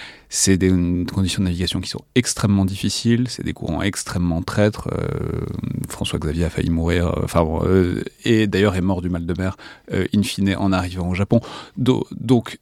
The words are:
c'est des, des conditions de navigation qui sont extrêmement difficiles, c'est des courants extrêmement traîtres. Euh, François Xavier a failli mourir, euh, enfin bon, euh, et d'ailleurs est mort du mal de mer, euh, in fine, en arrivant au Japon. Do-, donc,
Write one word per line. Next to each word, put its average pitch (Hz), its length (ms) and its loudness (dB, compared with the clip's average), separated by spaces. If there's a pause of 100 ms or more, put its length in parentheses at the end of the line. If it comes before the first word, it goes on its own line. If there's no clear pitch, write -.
(280)
c'est - 280 4
des, 92 140 4
des 87 400 2
conditions 95 300 0
de 95 60 2
navigation 87 340 -2
qui 92 80 -8
sont - 140 -10 (120)
extrêmement 101 500 2
difficiles, 117 640 0
c'est - 140 -8
des - 120 -6
courants 80 280 -4
extrêmement 87 600 -2
traîtres. - 500 0
Euh, - 480 -4 (480)
François - 300 -4
Xavier 78 260 0
a 80 60 0
failli - 200 -2
mourir, 85 380 2
euh, - 160 0
enfin 85 180 2
bon, 80 220 0
euh, 90 380 4 (220)
et 110 220 4
d'ailleurs 95 300 2
est 92 60 0
mort 90 180 0
du 90 80 -4
mal 85 180 -2
de 87 100 -2
mer, 92 200 -2 (360)
euh, 95 220 0
in 104 80 4
fine, 98 340 0
en 98 140 0
arrivant 92 380 -2
au 92 60 0
Japon. 101 260 2 (360)
Do-, 127 360 2
donc, - 500 0